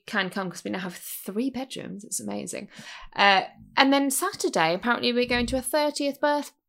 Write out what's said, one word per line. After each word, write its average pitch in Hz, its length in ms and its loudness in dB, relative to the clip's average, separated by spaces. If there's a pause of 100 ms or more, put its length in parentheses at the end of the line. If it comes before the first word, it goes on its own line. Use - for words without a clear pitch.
can 190 240 -2
come 190 200 -4
'cause - 140 -12
we 196 80 -6
now 190 80 -4
have 180 160 -6
three 220 540 -6
bedrooms. 240 560 -10
It's - 140 -6
amazing. 208 500 -8 (460)
Uh, 196 280 6 (340)
and 269 140 8
then 277 200 4
Saturday, 269 640 0
apparently 240 400 0
we're 247 120 2
going 240 220 0
to 262 100 -2
a 254 40 -2
thirtieth 294 600 0
birth-, 294 300 2 (180)